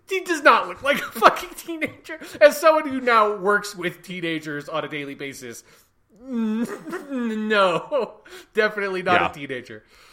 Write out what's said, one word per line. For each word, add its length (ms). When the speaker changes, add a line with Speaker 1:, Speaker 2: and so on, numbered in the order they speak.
Speaker 1:
he 120
does 220
not 240
look 160
like 200
a 80
fucking 400
teenager. 680
As 180
someone 300
who 140
now 340
works 400
with 260
teenagers 640
on 160
a 60
daily 260
basis, 480
<laughs> 320
n-, 1200
no, 640
definitely 480
not 180
Speaker 2:
Yeah. 100
Speaker 1:
a 40
teenager. 500